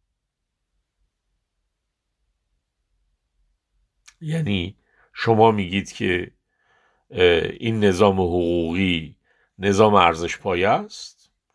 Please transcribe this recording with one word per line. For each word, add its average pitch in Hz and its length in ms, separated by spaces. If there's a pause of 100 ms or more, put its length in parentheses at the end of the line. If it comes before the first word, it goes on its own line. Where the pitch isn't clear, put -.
(4000)
یعنی 110 560 (360)
شما 113 380
میگید 98 420
که، 92 380 (800)
اه، 117 100 (380)
این 113 260
نظام 98 300
حقوقی 87 1000 (420)
نظام 101 360
ارزش 85 440
پایه 92 300
است. - 600 (240)